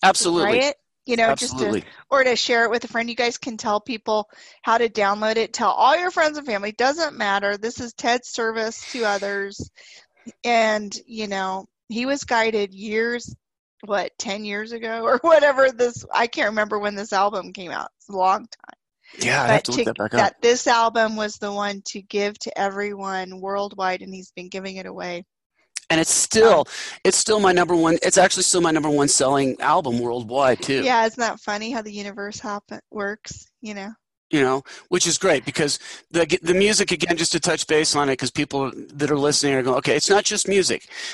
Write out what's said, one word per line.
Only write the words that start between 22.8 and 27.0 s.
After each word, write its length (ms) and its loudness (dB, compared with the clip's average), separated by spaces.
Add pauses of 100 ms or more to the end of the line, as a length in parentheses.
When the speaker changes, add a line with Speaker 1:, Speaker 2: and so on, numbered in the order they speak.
Speaker 2:
worldwide, 600 -4
and 100 -14
he's 200 -16
been 160 -14
giving 280 -10
it 100 -14
away. 380 -10 (640)
Speaker 1:
And 120 2
it's 120 0
still, 480 6
Speaker 2:
Um, 40 2 (400)